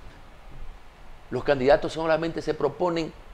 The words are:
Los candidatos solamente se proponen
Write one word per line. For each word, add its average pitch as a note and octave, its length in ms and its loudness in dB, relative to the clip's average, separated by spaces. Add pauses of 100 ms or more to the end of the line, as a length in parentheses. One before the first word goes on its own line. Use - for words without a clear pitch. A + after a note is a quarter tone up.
(1300)
Los B2 120 -2
candidatos C#3+ 500 6
solamente D#3+ 480 0
se D3+ 140 -2
proponen D#3+ 580 0 (220)